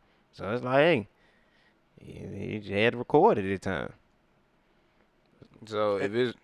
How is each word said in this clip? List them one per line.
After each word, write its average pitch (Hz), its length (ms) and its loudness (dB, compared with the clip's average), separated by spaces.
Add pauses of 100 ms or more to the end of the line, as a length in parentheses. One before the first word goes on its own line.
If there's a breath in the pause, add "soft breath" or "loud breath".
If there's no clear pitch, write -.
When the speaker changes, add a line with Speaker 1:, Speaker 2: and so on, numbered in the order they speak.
(320)
Speaker 1:
So 95 200 -10
it's 123 120 -4
like, 127 140 2
hey, 151 300 4 (920)
he, 98 640 -10
he 98 100 -10
had 113 220 2
recorded 139 500 4
at 95 180 -2
the 98 80 -4
time. 64 220 -6 (1700)
Speaker 2:
So 107 320 0
if 101 160 -2
it's, 120 300 0